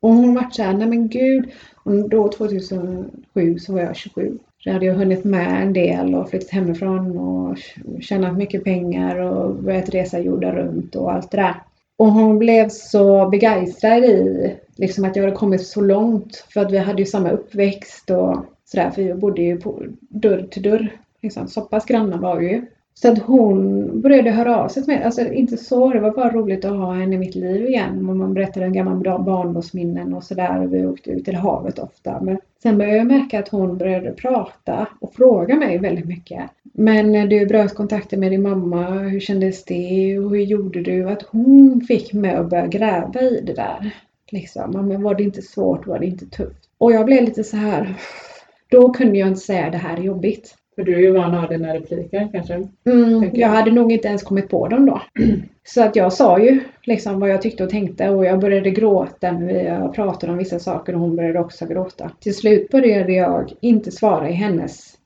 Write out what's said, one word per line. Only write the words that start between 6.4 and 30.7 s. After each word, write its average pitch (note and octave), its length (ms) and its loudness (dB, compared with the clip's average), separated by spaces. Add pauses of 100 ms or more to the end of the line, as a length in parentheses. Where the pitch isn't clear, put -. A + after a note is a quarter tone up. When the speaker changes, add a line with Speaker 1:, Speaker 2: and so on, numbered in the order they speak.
Speaker 1:
hemifrån F#3 680 -4
och F#3 380 -4 (440)
tjänat F#3 360 -2
mycket G3 280 -4
pengar F3+ 540 -2
och F#3+ 360 -2
börjat F#3+ 340 -4
resa F3+ 320 -4
jorden F3+ 340 -2
runt E3+ 420 -6
och F#3 160 -4
allt F#3 180 -6
det - 60 -4
där. F#3 180 0 (420)
Och A3 160 6
hon G#3+ 260 6
blev A3+ 300 6
så G3 600 4
begeistrad G#3+ 760 2
i, F#3+ 520 2 (200)
liksom, F#3+ 280 -2
att F#3+ 120 -2
jag G3 80 0
hade G3 120 -2
kommit F#3+ 300 0
så - 140 -6
långt G#3 680 2
för G#3 120 -2
att F#3+ 120 0
vi G3 60 2
hade F#3+ 240 0
ju G3 40 0
samma F#3+ 240 -2
uppväxt - 800 -4
och F3+ 260 0 (280)
sådär, - 260 -2
för G3+ 120 -4
vi F3+ 120 -2
bodde F#3 280 -2
ju F3 180 0
på - 220 -10 (180)
dörr G3+ 500 -2
till F#3+ 120 -12
dörr. G#3+ 300 -2 (300)
Liksom, G3 260 -10
så - 120 -8
pass G#3+ 260 -6
grannar G#3+ 320 -2
var F3+ 180 -4
vi E3+ 140 -2
ju. A#3+ 160 -4 (280)
Så A#3+ 180 2
att A3 60 2
hon G3+ 840 2
började B3+ 300 6
höra A#3 260 2
av - 120 -2
sig C4+ 160 -6
till D4+ 100 0
mig. - 80 -2
Alltså A#3 300 -2
inte A#3 240 -2
så, B3+ 360 0
det A3+ 80 2
var G#3+ 100 2
bara A#3+ 200 0
roligt G3+ 340 -2
att G3+ 120 -4
ha F#3 160 -4
henne F#3+ 220 -2
i F#3 40 -2
mitt F#3 160 -6
liv F#3 320 -4
igen. F#3+ 420 -2
Och F#3 80 -2
man F#3+ 180 -2
berättade F#3+ 320 -4
en F#3 60 -2
gammal F#3 240 -2
bra F#3 220 -2
barndomsminnen F3 960 -4
och F3+ 100 -12
sådär. F3+ 400 -4
Och F3+ 100 -4